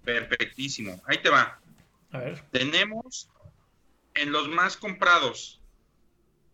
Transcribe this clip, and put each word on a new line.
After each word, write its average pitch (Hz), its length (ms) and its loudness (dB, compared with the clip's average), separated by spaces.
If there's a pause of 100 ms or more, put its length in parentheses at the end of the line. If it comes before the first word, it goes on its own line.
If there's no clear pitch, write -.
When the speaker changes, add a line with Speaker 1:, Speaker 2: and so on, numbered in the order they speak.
Speaker 1:
Perfectísimo. 120 1040 -6
Ahí 151 160 0
te 170 80 4
va. 131 300 4 (500)
Speaker 2:
A 139 80 -10
ver. 110 320 -10
Speaker 1:
Tenemos 196 800 -2 (840)
en 147 180 -2
los 147 160 0
más 175 280 0
comprados, 175 840 2 (920)